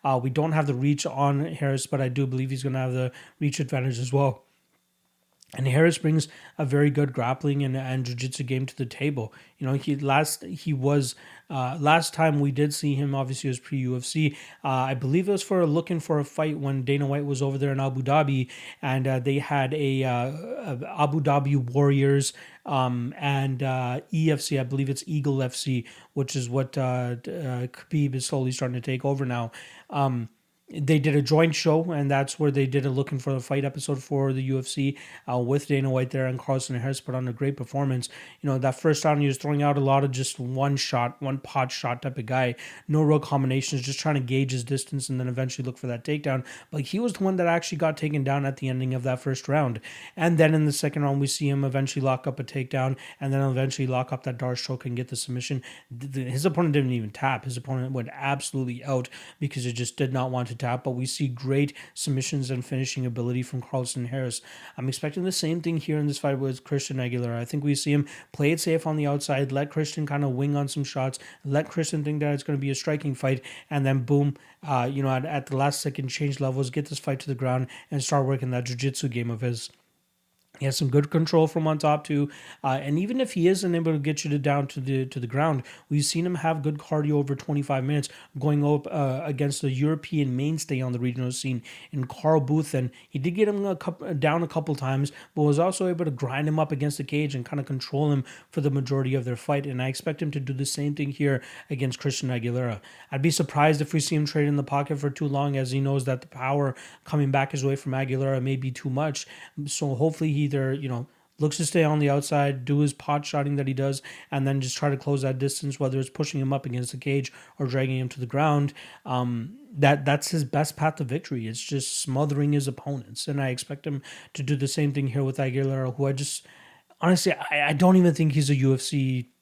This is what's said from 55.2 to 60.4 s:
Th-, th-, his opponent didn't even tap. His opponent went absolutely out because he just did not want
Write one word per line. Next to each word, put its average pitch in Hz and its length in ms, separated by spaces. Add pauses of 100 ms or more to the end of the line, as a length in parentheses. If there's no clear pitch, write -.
Th-, 139 140
th-, 131 180
his 139 140
opponent 165 300
didn't 131 160
even 113 180
tap. 131 360
His 123 120
opponent 131 340
went 120 220
absolutely 135 720
out 131 260 (300)
because 139 240
he 123 100
just 120 240
did 131 160
not 131 160
want 123 200